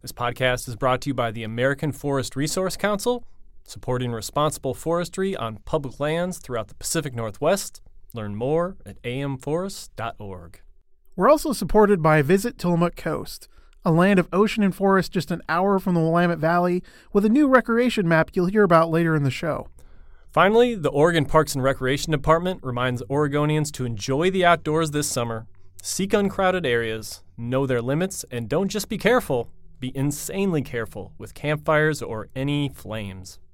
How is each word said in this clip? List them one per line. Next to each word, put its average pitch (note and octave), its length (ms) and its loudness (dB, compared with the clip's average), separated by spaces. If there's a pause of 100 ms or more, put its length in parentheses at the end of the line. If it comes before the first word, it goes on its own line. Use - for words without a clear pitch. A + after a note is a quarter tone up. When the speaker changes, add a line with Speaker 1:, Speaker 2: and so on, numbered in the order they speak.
Speaker 1:
This A#2+ 100 -14
podcast B2 560 -2
is B2 80 -8
brought B2+ 280 2
to C#3+ 80 -4
you C3 40 -2
by A#2+ 160 -2
the A2 140 -8
American C3 480 -2
Forest C#3 420 -4
Resource E3 420 -2
Council, G#3 480 -2 (380)
supporting B2+ 480 -4
responsible C3 640 -2
forestry F3 640 -4
on A2+ 280 -8
public C#3 360 -4
lands E3+ 380 -2
throughout A2+ 280 -6
the - 80 -20
Pacific D3+ 400 -4
Northwest. A#2 680 -2 (300)
Learn G#2+ 220 -8
more D#3 500 -2
at G2 200 -16
A B2 160 -6
M C#3 180 -6
forest E3+ 560 -8
dot A2 240 -8
org. F2+ 420 -14 (540)
Speaker 2:
We're G3 160 4
also D#4 220 4
supported G3+ 500 4
by D#3 200 6
Visit G3 360 2
Tillamook F3 380 0
Coast, - 500 -8 (380)
a F#3 60 2
land F#3 300 6
of - 120 0
ocean G3+ 300 2
and F#3+ 100 4
forest F#3+ 380 2
just F3+ 220 -4
an E3+ 160 -6
hour F#3+ 320 2
from F#3 140 0
the E3+ 60 4
Willamette E3+ 380 2
Valley, F3 460 0 (280)
with G3+ 120 4
a A3 40 4
new C#4 200 6
recreation A#3 580 4
map D#3+ 260 4
you'll F3+ 140 0
hear G#3 160 4
about E3 280 6
later D#3+ 260 2
in C#3+ 80 0
the C3+ 60 2
show. D3 360 -4 (640)
Speaker 1:
Finally, A3+ 460 4
the D3 120 -2
Oregon D#3 380 4
Parks D#3 300 2
and B2+ 80 -2
Recreation C3+ 480 0
Department E3 500 0
reminds B2 480 -2
Oregonians D3 640 0
to B2+ 120 -6
enjoy C3 460 0
the F#3+ 140 0
outdoors D#3+ 480 2
this D3 160 -2
summer, A#2 400 -4 (340)
seek - 300 -2
uncrowded F#3+ 520 2
areas, A2+ 600 -2 (120)
know B2+ 300 -2
their B2 160 0
limits, D#3 480 -2
and A#2 180 -8
don't F3+ 200 0
just G#3 200 -6
be A3 100 -6
careful, E3+ 520 2 (300)
be B2+ 160 -6
insanely D3 680 -2
careful A2 560 -8
with G#2+ 160 -14
campfires D3+ 640 0
or A2 360 -8
any C#3+ 320 -2
flames. G2 720 -12 (140)